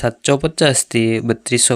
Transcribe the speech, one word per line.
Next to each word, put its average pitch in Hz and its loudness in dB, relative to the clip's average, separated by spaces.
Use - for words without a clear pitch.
સાતસો 127 -2
પચાસથી 120 0
બત્રીસો 120 0